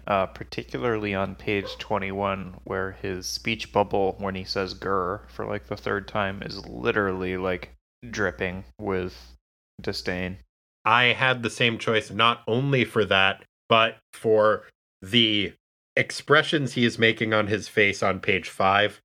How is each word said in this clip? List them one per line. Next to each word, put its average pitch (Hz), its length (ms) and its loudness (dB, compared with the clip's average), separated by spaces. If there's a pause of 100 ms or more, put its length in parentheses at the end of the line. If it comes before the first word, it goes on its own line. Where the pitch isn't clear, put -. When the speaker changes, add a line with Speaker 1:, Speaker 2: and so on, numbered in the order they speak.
Speaker 1:
uh, 95 200 2
particularly 113 880 -4
on 95 200 -2
page 101 440 -4
twenty-one, 98 840 -4
where 95 300 -6
his 92 340 -8
speech - 460 -6
bubble, 98 460 0
when 95 180 -6
he 92 80 -8
says 95 280 -4
"grr" 95 560 -4
for, - 160 -12
like, 107 220 -8
the 104 100 -8
third 101 300 -6
time, 101 360 -4
is 101 240 -12
literally, 98 720 -2
like, 92 380 -4 (340)
dripping 95 560 -4 (160)
with 95 540 -6 (460)
disdain. 92 580 -6 (460)
Speaker 2:
I 120 220 6
had 123 360 2
the 113 80 -2
same 117 260 0
choice, 110 340 0
not 113 360 2
only 131 380 2
for 107 220 2
that, 95 360 2 (260)
but 113 300 4 (140)
for 107 520 4 (360)
the 104 540 2 (420)
expressions 143 800 2
he 120 100 2
is 113 160 2
making 110 340 2
on 104 140 2
his 98 200 -2
face 101 340 2
on 95 180 0
page 92 280 0
five 101 560 2